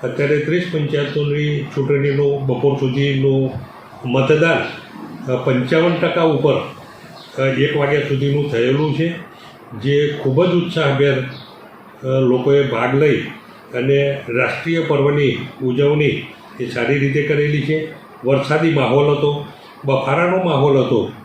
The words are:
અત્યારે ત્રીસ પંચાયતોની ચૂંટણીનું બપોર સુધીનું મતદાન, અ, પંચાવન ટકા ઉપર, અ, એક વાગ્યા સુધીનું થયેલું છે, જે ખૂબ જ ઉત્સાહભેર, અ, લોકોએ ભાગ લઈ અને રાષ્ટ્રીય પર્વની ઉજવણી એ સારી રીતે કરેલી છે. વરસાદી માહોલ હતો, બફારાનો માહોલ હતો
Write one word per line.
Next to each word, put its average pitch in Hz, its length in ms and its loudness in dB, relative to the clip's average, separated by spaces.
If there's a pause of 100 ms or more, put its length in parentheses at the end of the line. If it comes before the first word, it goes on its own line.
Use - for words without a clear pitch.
અત્યારે 143 360 0
ત્રીસ 170 320 0
પંચાયતોની 147 920 -2 (100)
ચૂંટણીનું 139 680 0
બપોર 131 340 0
સુધીનું 135 720 0 (540)
મતદાન, 151 520 4 (760)
અ, 127 40 0
પંચાવન 151 580 2
ટકા 170 280 0
ઉપર, 147 320 2 (840)
અ, 135 40 -2
એક 135 360 0
વાગ્યા 143 240 2
સુધીનું 143 500 0
થયેલું 131 440 0
છે, 160 140 0 (760)
જે 143 400 0
ખૂબ 135 220 2
જ 175 40 2
ઉત્સાહભેર, 143 760 0 (800)
અ, 131 40 -4
લોકોએ 131 560 4
ભાગ 123 320 0
લઈ 143 260 4 (520)
અને 139 560 0
રાષ્ટ્રીય 127 500 -2
પર્વની 143 580 2 (260)
ઉજવણી 143 640 0 (320)
એ 123 60 -6
સારી 123 320 -2
રીતે 139 260 0
કરેલી 147 380 0
છે. 156 420 -4 (220)
વરસાદી 147 480 2
માહોલ 143 380 2
હતો, 147 360 0 (380)
બફારાનો 170 580 0
માહોલ 143 360 2
હતો 113 320 0 (140)